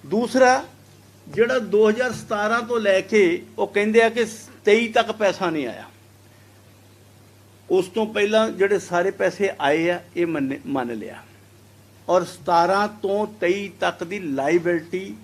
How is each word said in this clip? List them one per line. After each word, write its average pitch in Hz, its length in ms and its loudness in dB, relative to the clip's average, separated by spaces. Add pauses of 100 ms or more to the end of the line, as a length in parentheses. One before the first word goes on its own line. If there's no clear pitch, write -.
ਦੂਸਰਾ, 247 600 2 (640)
ਜਿਹੜਾ 233 320 0
ਦੋ 208 300 2
ਹਜ਼ਾਰ 240 240 0
ਸਤਾਰਾਂ 220 480 -2
ਤੋਂ 233 180 -4
ਲੈ 196 220 2
ਕੇ 208 200 2 (360)
ਉਹ 202 100 -2
ਕਹਿੰਦੇ 214 340 2
ਆ 226 80 4
ਕਿ 226 160 -2 (400)
ਤੇਈ 226 240 4
ਤੱਕ 220 240 0
ਪੈਸਾ 190 360 -2
ਨਹੀਂ 151 180 -4
ਆਇਆ, 104 180 -12 (1800)
ਉਸ 180 180 2
ਤੋਂ 220 200 -2
ਪਹਿਲਾਂ 214 440 2
ਜਿਹੜੇ 196 280 0
ਸਾਰੇ 175 340 -2
ਪੈਸੇ 190 460 -2
ਆਏ 156 300 2
ਆ, 175 100 -2 (160)
ਇਹ 170 120 0
ਮੰਨੇ, 139 400 -4
ਮੰਨ 127 260 -4
ਲਿਆ, 98 300 -14 (840)
ਔਰ 175 180 4
ਸਤਾਰਾਂ 180 640 0 (140)
ਤੋਂ 202 240 -2 (140)
ਤੇਈ 196 280 -2 (120)
ਤੱਕ 175 240 -4
ਦੀ 190 160 -8
ਲਾਇਬਿਲਟੀ 170 1040 -2